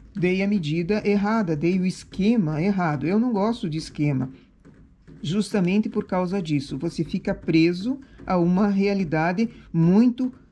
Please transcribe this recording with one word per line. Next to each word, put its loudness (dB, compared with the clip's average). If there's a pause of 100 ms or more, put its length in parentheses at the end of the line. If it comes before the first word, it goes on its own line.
(140)
dei 0
a 0
medida -2
errada, 0
dei 0
o 0
esquema 0
errado. 0
Eu 2
não 0
gosto -2
de -4
esquema. -2 (880)
Justamente 0
por -4
causa -2
disso, -4
você -4
fica -4
preso 0 (280)
a 0
uma 2
realidade 0 (220)
muito 4 (200)